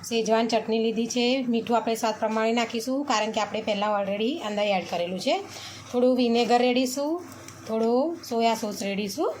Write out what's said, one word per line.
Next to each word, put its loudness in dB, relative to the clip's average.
શેઝવાન 2
ચટણી 2
લીધી 0
છે, 2
મીઠું 0
આપણે 0
સ્વાદ 0
પ્રમાણે 2
નાખીશું, -2
કારણ 2
કે 2
આપણે -2
પહેલાં 0
already 0
અંદર 0
એડ -2
કરેલું -2
છે, 2
થોડું 4
વિનેગર 4
રેડીશું, 0
થોડું 2
સોયા 2
સોસ -4
રેડીશું -2